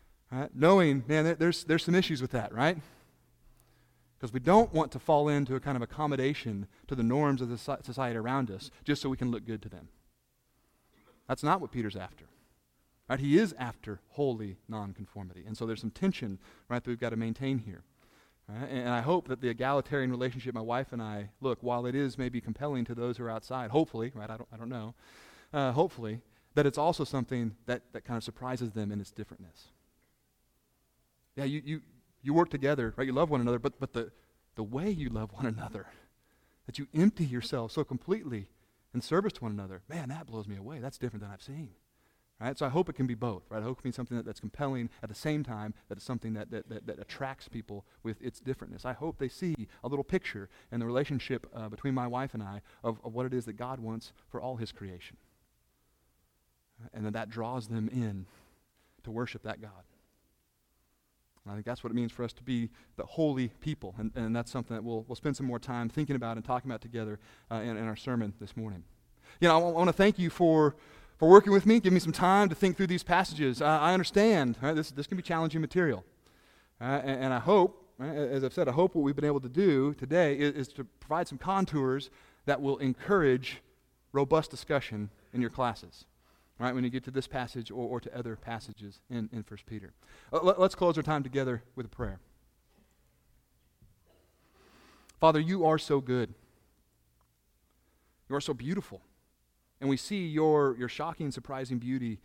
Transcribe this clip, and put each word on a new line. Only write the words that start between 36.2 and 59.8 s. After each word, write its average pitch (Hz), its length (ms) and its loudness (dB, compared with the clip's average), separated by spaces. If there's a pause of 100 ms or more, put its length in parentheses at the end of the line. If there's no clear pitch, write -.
that - 120 -12
you 143 160 -8
empty 180 300 4
yourself 123 480 -4
so 156 140 -2
completely 127 600 -6 (460)
in 123 60 -2
service 185 340 0
to - 100 -12
one 110 100 -6
another, 95 340 -10
man, 147 220 -8
that 151 180 -10
blows 110 180 -10
me 101 120 -10
away. 123 220 -12
That's 135 180 -12
different 113 260 -8
than 101 80 -14
I've 95 100 -18
seen. 139 280 -14 (680)
Right? 127 180 -6
So 151 80 -2
I 131 40 -4
hope 165 200 2
it 143 60 -10
can 131 120 -2
be 120 60 -2
both, 110 360 -6
right? 110 100 -6
I 107 40 -6
hope 127 160 -6
it - 40 -20
can 127 80 -4
be - 20 -10
something 120 240 -8
that, - 80 -6
that's 110 160 -12
compelling 127 480 -4 (140)
at 110 60 -12
the 104 60 -12
same 151 280 -2
time 107 300 -8 (140)
that 101 100 -10
it's - 80 -18
something 113 280 -6
that, 107 180 -8
that, 107 180 -10
that, 110 180 -12
that 104 120 -10
attracts - 480 -12
people 104 380 -12 (180)
with 110 180 -6
its - 200 -10
differentness. - 420 -8
I 127 100 -6
hope 160 240 -8
they 131 120 -4
see 151 380 -4 (160)
a 120 40 -6
little 139 160 -2
picture 110 460 -4 (220)
in 120 100 -4
the 113 40 -4
relationship, 131 720 -2
uh, 110 140 -10
between 131 240 -4
my 123 140 -2
wife 127 260 -6
and 110 100 -8
I 101 180 -10 (220)
of, 113 220 -4
of 113 80 -10
what 127 120 -4
it 127 80 -4
is 123 120 -2
that 113 80 -10
God 123 260 -8
wants 113 320 -8 (160)
for - 140 -10
all 127 160 -6
his 110 140 -8
creation. 92 440 -16 (1700)
Right? 113 120 -20
And 107 120 -6
that 107 80 -4
that 113 160 -6
draws 113 400 -6
them 113 200 -2
in 107 360 -4 (800)
to 117 80 -12
worship 117 320 -8
that 110 180 -10
God. 98 220 -20 (1600)